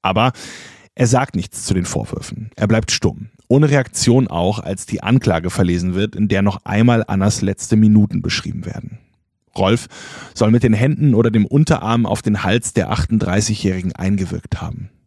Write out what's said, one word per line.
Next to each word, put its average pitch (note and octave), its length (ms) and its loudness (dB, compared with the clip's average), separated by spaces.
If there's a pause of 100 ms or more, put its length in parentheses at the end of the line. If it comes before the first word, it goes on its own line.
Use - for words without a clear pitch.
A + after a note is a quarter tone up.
Aber G#2+ 300 2 (600)
er B2 140 0
sagt B2+ 280 0
nichts - 300 -8
zu - 80 -2
den F2+ 120 0
Vorwürfen. - 680 -8
Er - 120 -2
bleibt A2 240 0
stumm. - 380 -4 (180)
Ohne C#3 240 4
Reaktion C3 560 2
auch, F#2 320 -2
als - 260 -8
die - 160 -6
Anklage F2 480 2
verlesen F2 460 0
wird, G2 200 -4
in G2+ 120 0
der G2 160 2
noch G2+ 200 -2
einmal A2+ 440 2
Annas F#2+ 340 0
letzte G2 360 -2
Minuten G#2+ 440 4
beschrieben F2 460 -6
werden. - 320 -14 (580)
Rolf F#2+ 300 0 (480)
soll A2 160 2
mit A#2+ 100 4
den A2+ 120 4
Händen C3 420 2
oder A2+ 160 4
dem G#2+ 160 4
Unterarm A#2+ 580 2
auf - 160 -4
den G#2 220 -2
Hals G#2+ 300 0
der - 180 0
achtunddreißigjährigen G2 1000 -2
eingewirkt F#2 680 -4
haben. - 280 -10 (180)